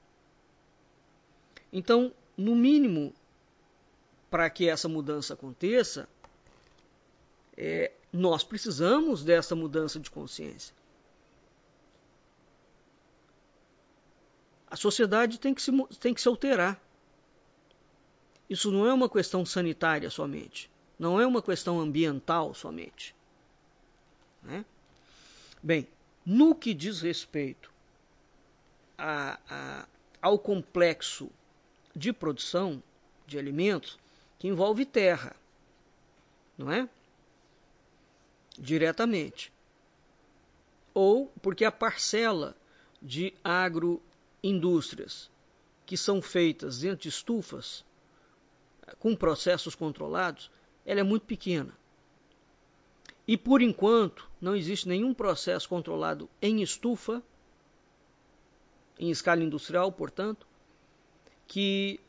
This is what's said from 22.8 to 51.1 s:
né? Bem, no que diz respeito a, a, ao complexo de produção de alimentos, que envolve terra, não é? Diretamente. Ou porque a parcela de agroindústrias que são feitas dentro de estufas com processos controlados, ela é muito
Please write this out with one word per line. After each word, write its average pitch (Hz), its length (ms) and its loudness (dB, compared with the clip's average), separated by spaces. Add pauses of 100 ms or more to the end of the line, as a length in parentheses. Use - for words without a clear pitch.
né? 185 240 -12 (960)
Bem, 156 260 0 (380)
no 269 280 6
que 233 200 -2
diz 165 280 -6
respeito 151 680 -6 (1300)
a, 147 420 -6 (100)
a, 139 380 -12 (340)
ao 202 160 4
complexo 175 920 0 (680)
de 170 160 -4
produção 165 720 -4 (440)
de 143 140 -8
alimentos, 147 580 -2 (400)
que 185 100 -6
envolve 202 380 2
terra, 180 500 2 (1200)
não 135 140 -6
é? 233 180 -2 (1700)
Diretamente. 160 920 -2 (1400)
Ou 208 340 6 (140)
porque 196 240 0
a 214 60 2
parcela 208 840 -2 (460)
de 151 320 -6 (100)
agroindústrias 175 1900 -2 (540)
que 180 120 -8
são 196 240 0
feitas 151 580 0
dentro 180 240 -4
de 160 60 -8
estufas - 760 -8 (1160)
com 220 160 0
processos - 600 -2
controlados, 156 760 -6 (340)
ela 202 140 0
é 196 40 2
muito 208 220 2